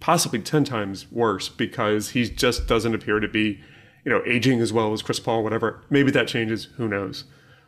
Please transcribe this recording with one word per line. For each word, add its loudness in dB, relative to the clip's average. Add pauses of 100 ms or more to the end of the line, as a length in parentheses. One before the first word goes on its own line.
possibly 0
ten 0
times -6
worse 0
because -2
he 0
just -2
doesn't 2
appear 0
to -4
be, -2 (440)
you -2
know, 4
aging 4
as 0
well 2
as -2
Chris -4
Paul, 0
whatever. -2
Maybe 4
that 4
changes, -2 (120)
who -2
knows? -4 (460)